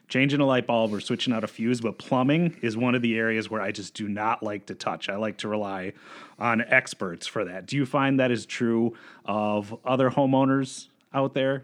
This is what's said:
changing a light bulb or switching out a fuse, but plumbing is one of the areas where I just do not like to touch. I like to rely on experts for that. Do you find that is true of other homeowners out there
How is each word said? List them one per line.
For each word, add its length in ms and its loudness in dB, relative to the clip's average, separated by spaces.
changing 320 0
a 60 2
light 200 2
bulb 280 2
or 80 -4
switching 320 -2
out 100 -2
a 40 -2
fuse, 340 -2
but 160 -4
plumbing 640 2
is 160 -2
one 180 2
of 60 0
the 160 2
areas 340 0
where 100 -2
I 120 -2
just 220 -10
do 120 -6
not 340 -2
like 260 -6
to 80 -8
touch. 340 -6
I 80 -4
like 220 -2
to 100 -6
rely 420 -4
on 220 2
experts 680 0
for 160 -4
that. 220 -8
Do 100 -6
you 100 0
find 360 2
that 100 4
is 140 -2
true 500 0
of 580 -2
other 280 2
homeowners 760 2
out 200 0
there 300 0